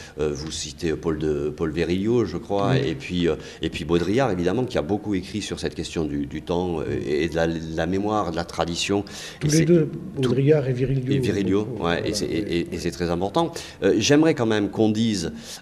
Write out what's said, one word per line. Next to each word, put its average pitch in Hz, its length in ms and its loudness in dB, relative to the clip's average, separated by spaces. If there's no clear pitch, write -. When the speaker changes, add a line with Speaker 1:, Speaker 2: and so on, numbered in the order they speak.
Speaker 1:
euh, 76 140 0
vous 73 180 -6
citez 76 440 -4
Paul 78 240 -2
de, 73 320 0
Paul 80 200 -2
Virilio, 95 540 2
je 85 140 -4
crois, 101 320 0
Speaker 2:
Oui. 131 180 2
Speaker 1:
et 82 60 -2
puis, 87 340 0
euh, 78 80 2
et 82 80 -2
puis - 160 -6
Baudrillard, 87 460 2
évidemment, 92 340 0
qui 104 140 -2
a 73 40 0
beaucoup 101 320 -2
écrit 92 280 -4
sur 82 180 -6
cette 82 140 -4
question 82 320 -4
du, 71 180 -2
du 71 160 -8
temps, 87 400 0
euh, - 40 -2
et 76 220 2
de 76 80 -4
la, 82 100 4
de 82 300 -4
la 82 100 0
mémoire, 98 440 0
de 80 60 -4
la 85 100 -4
tradition. 87 580 0
Speaker 2:
Tous 147 100 -2
Speaker 1:
Et - 20 2
Speaker 2:
les 151 80 4
Speaker 1:
c'est 156 80 4
Speaker 2:
deux, 160 240 4
Speaker 1:
tout 135 60 -2
Speaker 2:
Baudrillard 135 440 4
et 131 60 0
Virilio. 127 400 0
Speaker 1:
Et - 60 2
Virilio, 101 420 2
ouais, 107 160 -4
Speaker 2:
Voilà, 85 300 0
Speaker 1:
et 82 80 -2
c'est, - 100 -2
et, 78 180 -2
Speaker 2:
oui, - 60 -6
Speaker 1:
et, 85 120 0
et 82 120 -4
Speaker 2:
oui. 87 60 -6
Speaker 1:
c'est 85 120 -2
très 85 200 -2
important. 98 420 0
Euh, 98 160 6
j'aimerais 147 360 6
quand 120 120 0
même 104 240 2
qu'on 110 180 4
dise, 107 420 2